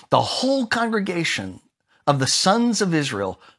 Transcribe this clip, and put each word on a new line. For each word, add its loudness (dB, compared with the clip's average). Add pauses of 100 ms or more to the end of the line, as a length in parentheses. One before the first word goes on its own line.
(100)
the 4
whole 0
congregation -4 (460)
of 2
the 0
sons 2
of 0
Israel -2 (180)